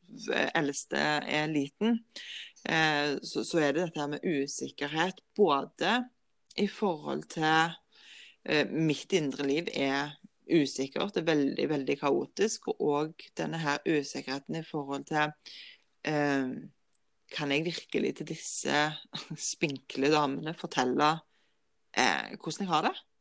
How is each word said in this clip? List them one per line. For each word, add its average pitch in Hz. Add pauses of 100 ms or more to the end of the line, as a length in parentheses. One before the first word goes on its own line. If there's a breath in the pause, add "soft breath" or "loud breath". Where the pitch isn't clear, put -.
(320)
eh, -
eldste 143 (300)
er 151
liten, 160 (640 loud breath)
eh, 147
så, 143
så 170
er 143
det 175
dette 160
her 143
med 147
usikkerhet, 147 (160)
både 170 (580)
i 202
forhold 151
til, 160 (680 soft breath)
eh, 147
mitt 156
indre 147
liv 156
er 139 (280)
usikkert, 143
det 170
er 160
veldig, 143
veldig 143
kaotisk, 147
og 151 (220)
denne 160
her 143
usikkerheten 139
i 160
forhold 139
til, 151 (760 soft breath)
eh, 143 (800)
kan 143
jeg 147
virkelig -
til 156
disse 147 (300)
<laughs> -
spinkle 139
damene 151
fortelle, 143 (800)
eh, 78
hvordan -
jeg 190
har 160
det? 226 (260)